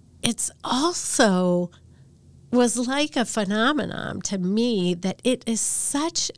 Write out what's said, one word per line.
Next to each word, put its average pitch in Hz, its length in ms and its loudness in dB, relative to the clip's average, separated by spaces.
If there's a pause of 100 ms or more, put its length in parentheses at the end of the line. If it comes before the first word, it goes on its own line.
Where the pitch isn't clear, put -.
(240)
it's - 280 0 (120)
also 185 1080 2 (800)
was 240 260 4
like 269 380 -2
a 247 100 2
phenomenon 214 960 -2
to 202 160 -4
me 190 580 0
that 175 280 -4
it 247 240 0
is 226 140 -2
such - 760 -2